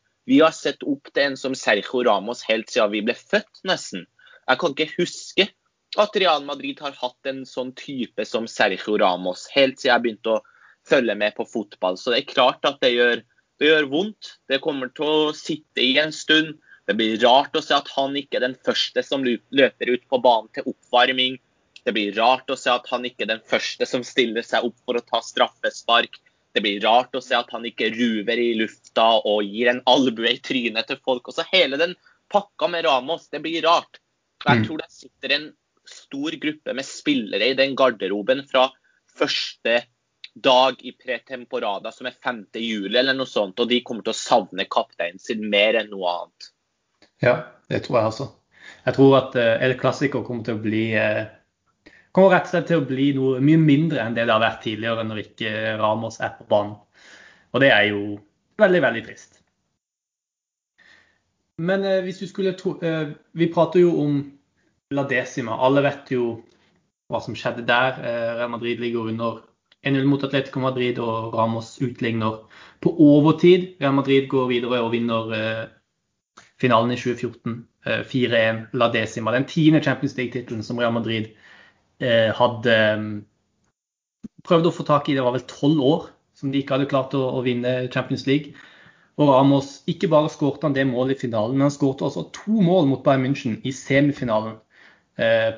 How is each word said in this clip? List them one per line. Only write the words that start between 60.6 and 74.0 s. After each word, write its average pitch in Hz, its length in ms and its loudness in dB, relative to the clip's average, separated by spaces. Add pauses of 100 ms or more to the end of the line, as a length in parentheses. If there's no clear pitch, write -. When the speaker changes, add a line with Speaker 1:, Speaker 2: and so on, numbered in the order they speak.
Speaker 2:
Men, 190 280 -2
eh, 190 180 0
hvis 185 160 -10
du 196 80 -10
skulle 190 300 -4
to-, 170 260 -6
eh, 160 300 -4 (200)
vi 165 200 0
prater 170 260 4
jo 175 220 6
om 143 360 -2 (540)
La 139 160 -2
Decima. 123 580 -4
Alle 139 160 4
vet 139 300 -4
jo 117 320 -2 (680)
hva 117 140 -4
som 110 120 -10
skjedde 117 300 -6
der. 127 360 2
Eh, 117 380 -4
Real 120 100 -4
Madrid 117 300 -6
ligger 117 300 -4
under 113 320 -6 (440)
en 139 80 0
null 135 160 0
mot 139 140 0
Atletico 139 360 -4
Madrid, 123 400 -2
og 113 340 -6
Ramos 113 480 -2
utligner 113 600 -4 (380)
på 175 180 2
overtid. 156 800 6
Real 139 140 0
Madrid 135 360 2